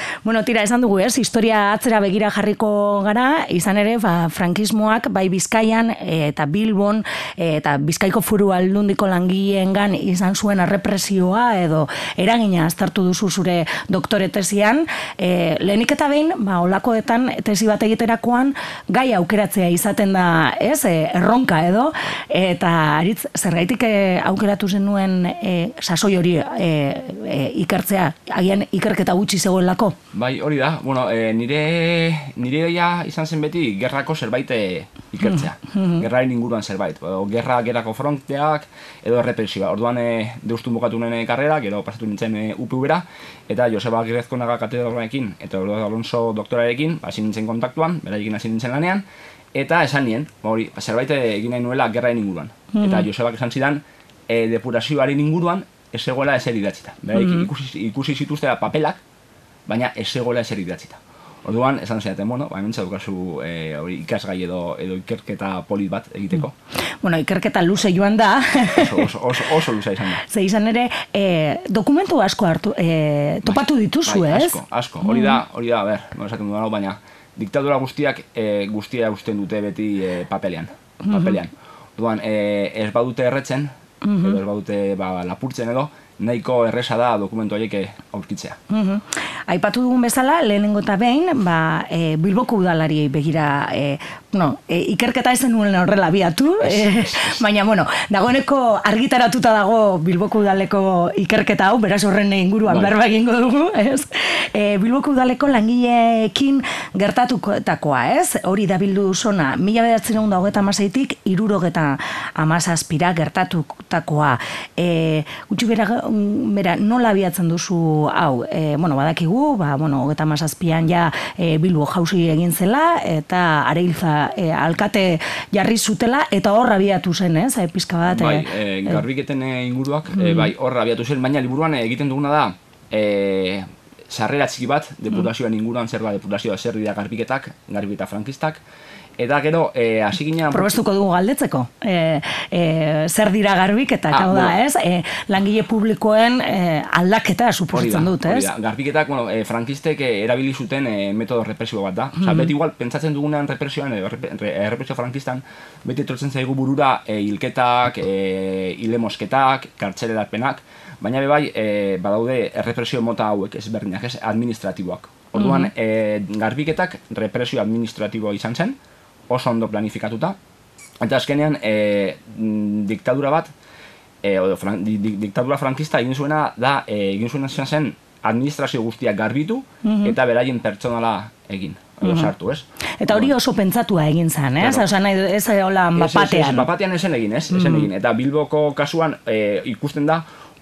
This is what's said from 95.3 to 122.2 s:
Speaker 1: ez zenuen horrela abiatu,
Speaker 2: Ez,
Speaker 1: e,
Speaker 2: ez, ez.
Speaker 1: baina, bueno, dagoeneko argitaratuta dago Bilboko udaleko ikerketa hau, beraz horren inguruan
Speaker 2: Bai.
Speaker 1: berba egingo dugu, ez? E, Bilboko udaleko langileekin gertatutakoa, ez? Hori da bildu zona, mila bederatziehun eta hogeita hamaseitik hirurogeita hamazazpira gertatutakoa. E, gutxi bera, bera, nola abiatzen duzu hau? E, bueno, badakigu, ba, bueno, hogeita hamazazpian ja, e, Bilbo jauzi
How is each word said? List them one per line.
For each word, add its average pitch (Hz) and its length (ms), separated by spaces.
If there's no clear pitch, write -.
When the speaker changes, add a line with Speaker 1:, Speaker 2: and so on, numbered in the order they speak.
Speaker 1:
ez 247 80
zenuen 226 360
horrela 185 300
abiatu, 190 580
Speaker 2:
Ez, 156 80
Speaker 1:
e, 208 160
Speaker 2:
ez, 196 80
ez. - 440
Speaker 1:
baina, 208 240
bueno, 202 220
dagoeneko 247 720
argitaratuta 233 720
dago 208 460
Bilboko 180 420
udaleko 190 760
ikerketa 208 520
hau, 240 100
beraz 202 260
horren 202 280
inguruan 196 480
Speaker 2:
Bai. 196 100
Speaker 1:
berba 214 160
egingo 220 260
dugu, 254 420
ez? 269 320
E, 208 240
Bilboko 254 340
udaleko 254 360
langileekin 240 1120
gertatutakoa, 196 1200
ez? 339 300
Hori 196 220
da 185 120
bildu 196 360
zona, 185 420
mila 214 260
bederatziehun 220 460
eta 190 100
hogeita 202 220
hamaseitik 202 640
hirurogeita 175 720
hamazazpira 165 800
gertatutakoa. 156 1200
E, 160 480
gutxi 214 180
bera, 214 200
bera, 202 680
nola 226 340
abiatzen 190 380
duzu 165 640
hau? 135 380
E, 151 280
bueno, 160 180
badakigu, 175 600
ba, 147 200
bueno, 143 280
hogeita 151 200
hamazazpian 160 640
ja, 170 220
e, 165 220
Bilbo 156 280
jauzi 170 440